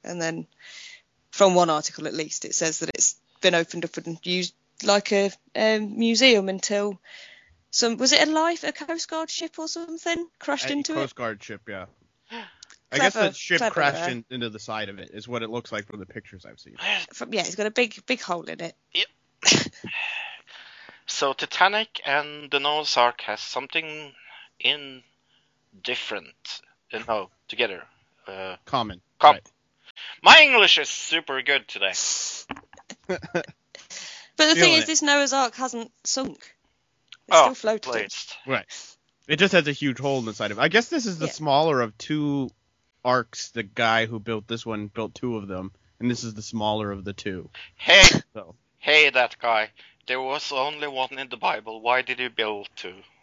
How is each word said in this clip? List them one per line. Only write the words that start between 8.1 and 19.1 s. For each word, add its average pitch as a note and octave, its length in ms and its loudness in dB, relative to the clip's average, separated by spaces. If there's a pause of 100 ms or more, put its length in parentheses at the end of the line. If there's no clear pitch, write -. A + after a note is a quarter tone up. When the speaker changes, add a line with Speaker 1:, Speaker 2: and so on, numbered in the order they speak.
Speaker 1:
it D4 140 6
a D#4 40 -2
life, D#4+ 320 0
a - 80 -4
Coast D#4+ 380 -8
Guard D#4+ 200 -6
ship - 300 -10
or D#4+ 80 -8
something E4+ 600 -6 (120)
crashed C4+ 300 -4
Speaker 2:
A C#4 40 -2
Speaker 1:
into C#4+ 200 -4
it? - 20 -2
Speaker 2:
Coast F#3+ 200 -4
Guard A2 260 -6
ship, G#2 280 -16
yeah. F#2+ 160 -10 (440)
Speaker 1:
<gasps> - 20 -16 (580)
Speaker 2:
I - 100 -4
guess B3 140 2
Speaker 1:
Clever, G#3 160 2
Speaker 2:
that G3 60 -12
ship - 220 -2
Speaker 1:
clever E3+ 160 0
Speaker 2:
crashed C#3+ 220 2
Speaker 1:
there. E3+ 160 -4
Speaker 2:
in, A#2 180 -10
into A#2+ 200 -6
the G#2+ 100 -14
side A2 300 -8
of G2 100 -16
it, E2+ 140 -18
is G#2+ 140 -16
what A#2+ 160 -6
it A2 60 -10
looks A#2 240 -8
like G#2 140 -6
from G#2 120 -16
the F#2+ 60 -14
pictures - 400 -18
I've G#1+ 140 -20
seen. - 220 -20
Speaker 3:
Yes. - 320 -4
Speaker 1:
From, A#3+ 200 -12
yeah, G3+ 80 -2
it's F3 140 -6
got G#3 120 -2
a G#3+ 40 -4
big, A3 340 -2
big B3+ 160 -4
hole F3 220 -6
in D#3+ 180 -12
it. E3 140 -10 (180)
Speaker 3:
Yep. F#3 140 -2 (380)